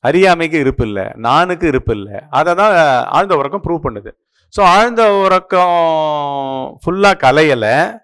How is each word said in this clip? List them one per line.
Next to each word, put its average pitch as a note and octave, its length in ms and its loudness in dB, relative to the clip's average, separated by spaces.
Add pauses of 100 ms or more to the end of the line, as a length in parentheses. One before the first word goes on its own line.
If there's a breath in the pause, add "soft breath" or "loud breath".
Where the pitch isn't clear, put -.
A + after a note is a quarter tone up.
அறியாமைக்கு E3 560 2
இருப்பு C3 220 -2
இல்ல, G2+ 140 -6 (260)
நானுக்கு E3+ 460 0
இருப்பு B2 240 -2
இல்ல. G2+ 120 -10 (300)
அதை E3 160 0
தான் G3+ 200 2 (420)
ஆழ்ந்த F#3+ 240 0
உறக்கம் D3 260 -6
prove E3 200 -6
பண்ணுது. G#2+ 240 -10 (440)
So G3+ 80 0 (120)
ஆழ்ந்த A3+ 280 2 (180)
உறக்கம் F3+ 580 0 (1000)
ஃபுல்லா G3 300 0 (120)
கலையல C3+ 440 2 (380)